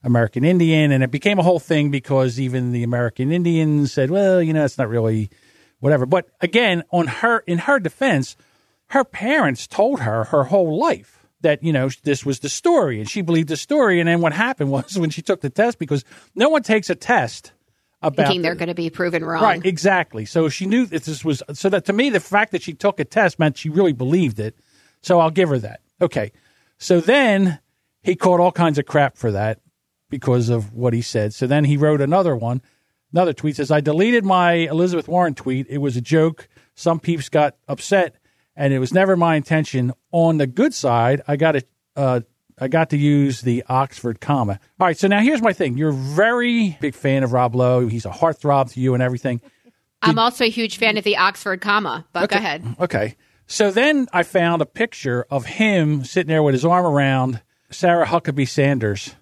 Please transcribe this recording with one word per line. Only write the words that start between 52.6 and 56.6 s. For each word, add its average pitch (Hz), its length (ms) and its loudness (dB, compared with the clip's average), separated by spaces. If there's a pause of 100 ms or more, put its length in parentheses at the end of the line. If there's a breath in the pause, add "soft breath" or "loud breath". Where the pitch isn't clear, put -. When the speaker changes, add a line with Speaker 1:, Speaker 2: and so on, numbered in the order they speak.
Speaker 1:
Okay. 110 360 -4 (300)
So 208 240 0
then 262 420 0
I 175 120 2
found 170 380 0
a - 40 -2
picture 127 640 -4
of 131 160 -4
him 160 580 0
sitting 160 240 -2
there 156 140 2
with 143 120 4
his 127 100 0